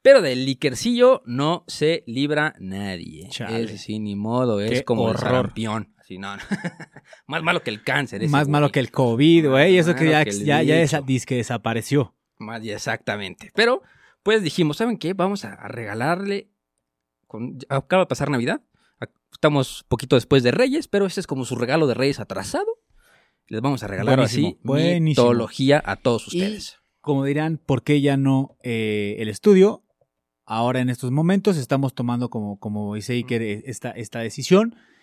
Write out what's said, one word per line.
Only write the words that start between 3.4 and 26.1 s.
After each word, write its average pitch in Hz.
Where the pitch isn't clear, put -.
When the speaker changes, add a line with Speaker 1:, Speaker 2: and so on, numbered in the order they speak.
Speaker 1:
Ese 104
sí, 107
ni 104
modo, 113
es 110
Speaker 2:
Qué 127
Speaker 1:
como 117
el 113
Speaker 2:
horror. -
Speaker 1:
sarampión. 110
Así, -
no, 98
no. -
<laughs> -
Más 160
malo 170
que 123
el 104
cáncer 127
ese, 147
Speaker 2:
Más 143
malo 147
Speaker 1:
güey. -
Speaker 2:
que 143
el 123
covid, 143
güey, 151
Speaker 1:
Más 165
Speaker 2:
eso 175
que 156
Speaker 1:
malo 156
Speaker 2:
ya 151
Speaker 1:
que -
el 101
Speaker 2:
ya, 147
ya 156
desa-, 160
Speaker 1:
bicho. 135
Speaker 2:
dizque 131
desapareció. 117
Speaker 1:
Más, 110
ya, 107
exactamente. 104
Pero, 240
pues, 214
dijimos, 151
"¿Saben 226
qué? 165
Vamos 196
a, -
a -
regalarle", 156
con... 120
acaba 175
de 165
pasar 139
Navidad, 143
ac-, -
estamos -
poquito 131
después 127
de 123
Reyes, 269
pero 202
ese 180
es -
como 131
su 123
regalo 135
de 117
Reyes 131
atrasado. 104
Les 110
vamos 135
a 104
regalar 123
ahora 110
sí 123
Speaker 2:
Buenísimo, 175
buenísimo. 151
Speaker 1:
mitología 127
a 98
todos -